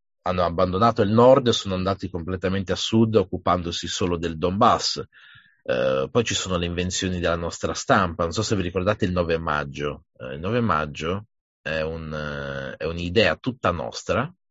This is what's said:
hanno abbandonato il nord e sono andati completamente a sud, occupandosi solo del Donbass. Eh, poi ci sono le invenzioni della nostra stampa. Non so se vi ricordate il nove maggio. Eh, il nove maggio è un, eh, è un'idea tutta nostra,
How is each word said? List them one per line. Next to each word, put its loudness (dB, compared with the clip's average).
hanno 0
abbandonato 2
il 2
nord 8
e 6
sono -4
andati -4
completamente -4
a -2
sud, 4
occupandosi 0
solo -2
del -4
Donbass. 2
Eh, 0
poi 2
ci -4
sono -2
le -2
invenzioni -2
della 0
nostra -4
stampa. 0
Non -2
so -2
se -2
vi 2
ricordate 0
il 2
nove 0
maggio. -4
Eh, -12
il -10
nove -2
maggio -2
è -4
un, -6
eh, -6
è -4
un'idea 2
tutta -2
nostra, -2